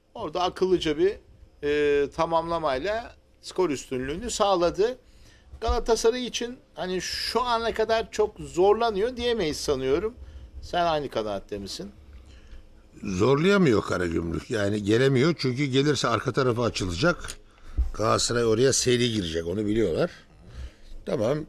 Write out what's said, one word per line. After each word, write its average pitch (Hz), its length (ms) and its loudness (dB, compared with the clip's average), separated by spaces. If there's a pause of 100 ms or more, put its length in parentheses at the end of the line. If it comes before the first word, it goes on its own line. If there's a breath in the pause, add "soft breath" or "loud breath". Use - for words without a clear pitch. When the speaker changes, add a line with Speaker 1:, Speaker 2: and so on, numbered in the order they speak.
(140)
Speaker 1:
orada 185 280 -4
akıllıca 180 560 2
bir, 190 140 4 (500)
e, 147 480 2
tamamlamayla 165 1080 -2 (220)
skor 180 280 -2
üstünlüğünü 139 600 -6
sağladı. 190 680 2 (640 soft breath)
Galatasaray 233 680 0
için 247 320 -6 (160)
hani 180 280 -4
şu - 400 -2
ana 233 320 0
kadar 220 360 0
çok 214 280 -2
zorlanıyor 208 800 2
diyemeyiz 233 400 -2
sanıyorum. 147 580 0 (480 soft breath)
Sen 175 240 -2
aynı 151 220 0
kanaatte 104 500 -6
misin? 127 320 -12 (1120 soft breath)
Speaker 2:
Zorlayamıyor 131 800 4
Karagümrük. 85 680 -2
Yani 104 320 -2
gelemiyor. 120 560 4
Çünkü 131 260 -2
gelirse 139 440 2
arka 117 240 0
tarafa 127 320 0
açılacak. 107 520 0 (760 loud breath)
Galatasaray 117 500 0
oraya 117 280 4
seri 123 400 2
girecek. 82 340 -2
Onu 101 200 -2
biliyorlar. 107 440 2 (960 loud breath)
Tamam, 151 420 -2